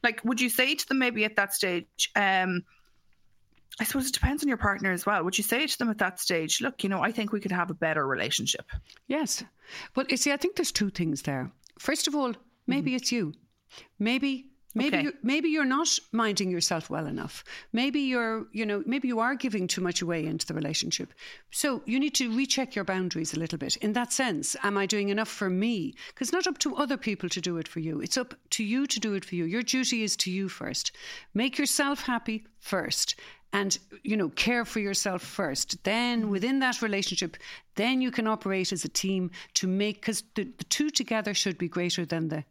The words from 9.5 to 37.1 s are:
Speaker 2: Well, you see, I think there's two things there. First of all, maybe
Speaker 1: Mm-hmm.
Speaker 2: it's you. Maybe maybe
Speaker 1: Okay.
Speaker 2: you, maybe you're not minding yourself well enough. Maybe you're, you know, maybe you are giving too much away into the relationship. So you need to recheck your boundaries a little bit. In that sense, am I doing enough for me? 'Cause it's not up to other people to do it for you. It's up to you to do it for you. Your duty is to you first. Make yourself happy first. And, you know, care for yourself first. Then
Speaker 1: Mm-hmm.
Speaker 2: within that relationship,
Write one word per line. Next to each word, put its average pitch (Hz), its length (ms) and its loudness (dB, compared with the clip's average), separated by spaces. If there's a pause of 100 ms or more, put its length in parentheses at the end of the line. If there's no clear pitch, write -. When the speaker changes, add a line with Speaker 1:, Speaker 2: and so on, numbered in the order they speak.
Speaker 2:
Well, 269 140 0
you 277 80 2
see, 285 160 2
I 285 60 0
think 370 180 -2
there's - 160 -2
two 202 160 2
things 160 340 -2
there. 135 300 -4 (260)
First 302 300 0
of 285 60 -2
all, 262 180 0 (340)
maybe 262 260 0
Speaker 1:
Mm-hmm. 254 40 0
Speaker 2:
it's - 160 -2
you. 190 220 -2 (640)
Maybe 262 480 0 (300)
maybe 254 220 2
Speaker 1:
Okay. 285 60 2
Speaker 2:
you, 285 80 0 (100)
maybe 285 260 2
you're 311 160 2
not 269 340 2 (140)
minding 208 380 2
yourself 165 400 0
well 156 160 -4
enough. - 360 -8 (300)
Maybe 262 280 2
you're, 233 520 0
you 214 140 -2
know, 208 180 0
maybe 254 240 0
you 233 120 2
are 247 140 2
giving 214 320 0
too 180 140 0
much 175 220 0
away 165 240 0
into 160 200 -2
the 165 60 -6
relationship. 165 640 -2 (360)
So 269 360 0
you 240 120 2
need 285 180 2
to 247 200 2
recheck 262 380 0
your 196 100 -2
boundaries 180 480 -2
a 156 60 -2
little 165 200 -2
bit. 139 200 -2
In 208 160 0
that 240 180 0
sense, 226 500 0
am 202 140 2
I 196 80 2
doing 202 240 2
enough 214 220 0
for - 180 -2
me? 190 460 2 (200)
'Cause 247 140 -2
it's - 40 0
not 359 140 2
up 339 120 0
to 285 180 0
other 269 220 0
people 190 320 -2
to 180 100 -2
do 170 160 -2
it 160 100 -4
for - 140 -8
you. 160 220 -2
It's - 160 -2
up 247 160 -4 (160)
to - 120 -2
you 240 240 2
to - 140 0
do 214 140 0
it 190 100 -4
for - 100 -8
you. 170 120 0
Your 214 160 0
duty 240 400 0
is 208 160 0
to 185 120 -2
you 190 200 0
first. - 420 -4 (400)
Make 254 240 2
yourself 277 460 2
happy 226 420 -2 (160)
first. - 540 0 (400)
And, 196 240 2 (240)
you 214 160 2
know, 180 100 4
care 240 380 2
for 226 140 -2
yourself 196 420 0
first. - 600 -4
Then 233 360 2
Speaker 1:
Mm-hmm. 214 120 0
Speaker 2:
within 233 260 2
that 254 240 2
relationship, 196 560 0 (380)